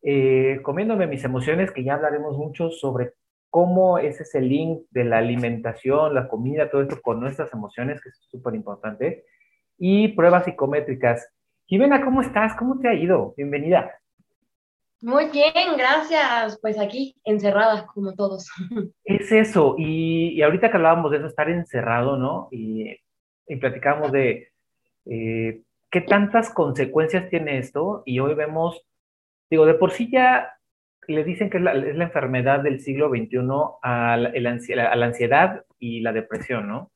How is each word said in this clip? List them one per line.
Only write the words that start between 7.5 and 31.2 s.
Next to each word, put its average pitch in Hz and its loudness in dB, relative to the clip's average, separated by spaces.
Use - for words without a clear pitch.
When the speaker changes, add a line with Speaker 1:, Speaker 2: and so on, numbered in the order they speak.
Speaker 1:
emociones, 120 -8
que - -20
es - -20
súper 127 -8
importante, 107 -8
y 196 2
pruebas 175 4
psicométricas. 135 -2
Jimena, 269 4
¿cómo 262 0
estás? 220 0
¿Cómo 254 -4
te 254 0
ha 226 2
ido? 165 0
Bienvenida. 143 -2
Speaker 2:
Muy 277 2
bien, 311 2
gracias. 262 0
Pues 214 -2
aquí, 226 -6
encerrada, 208 2
como 196 -8
todos. 196 -6
<laughs> 196 -10
Speaker 1:
Es - 0
eso, 214 4
y, 165 -2
y 156 0
ahorita 175 4
que 226 -2
hablábamos 165 4
de 147 2
eso, 147 -4
estar 151 -2
encerrado, 131 -2
¿no? 147 -4
Y, 110 -8
y 156 -8
platicábamos 135 -2
de, 131 0
eh, 113 -6
qué 180 0
tantas 202 2
consecuencias 156 -2
tiene 151 -2
esto, 175 -6
y 127 -2
hoy 139 0
vemos, 156 -4
digo, 160 6
de 160 8
por 180 2
sí 233 -4
ya 254 4
le 151 0